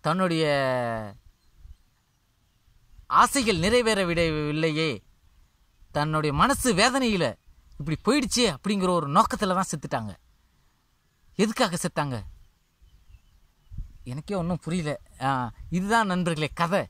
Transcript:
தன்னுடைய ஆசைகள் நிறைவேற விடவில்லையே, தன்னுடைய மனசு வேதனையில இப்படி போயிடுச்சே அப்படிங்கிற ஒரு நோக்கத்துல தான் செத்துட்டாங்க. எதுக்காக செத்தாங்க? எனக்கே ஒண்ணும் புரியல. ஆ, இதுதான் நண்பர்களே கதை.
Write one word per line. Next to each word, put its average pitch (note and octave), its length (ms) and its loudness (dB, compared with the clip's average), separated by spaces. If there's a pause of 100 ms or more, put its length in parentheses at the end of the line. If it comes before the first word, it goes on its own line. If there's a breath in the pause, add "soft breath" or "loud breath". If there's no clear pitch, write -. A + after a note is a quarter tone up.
தன்னுடைய C#3 1160 0 (1900)
ஆசைகள் G#3+ 520 4
நிறைவேற G#3+ 460 2
விடவில்லையே, D#3 1000 0 (880)
தன்னுடைய D3+ 460 0
மனசு A#3+ 380 2
வேதனையில G#3+ 600 2 (440)
இப்படி D3+ 240 -4
போயிடுச்சே A#3 520 2
அப்படிங்கிற F#3+ 340 -2
ஒரு E3+ 200 0
நோக்கத்துல F#3+ 540 2
தான் - 80 0
செத்துட்டாங்க. B2+ 460 -6 (1160)
எதுக்காக G#3+ 420 0
செத்தாங்க? C#3+ 460 -4 (1800)
எனக்கே C#3+ 300 -8
ஒண்ணும் F3 280 -2
புரியல. D#3+ 380 -4 (200)
ஆ, B2+ 320 -2 (180)
இதுதான் G3+ 360 0
நண்பர்களே E3+ 480 -2
கதை. E3+ 360 0